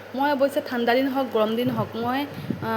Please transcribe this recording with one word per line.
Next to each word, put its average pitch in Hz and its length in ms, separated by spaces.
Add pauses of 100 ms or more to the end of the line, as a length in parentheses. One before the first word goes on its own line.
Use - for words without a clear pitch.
(120)
মই 277 200
অৱশ্যে 277 300
ঠাণ্ডা 240 320
দিন 269 140
হওক, 269 220
গৰম 214 260
দিন 247 140
হওক, 226 260
মই, 240 240
আ, - 580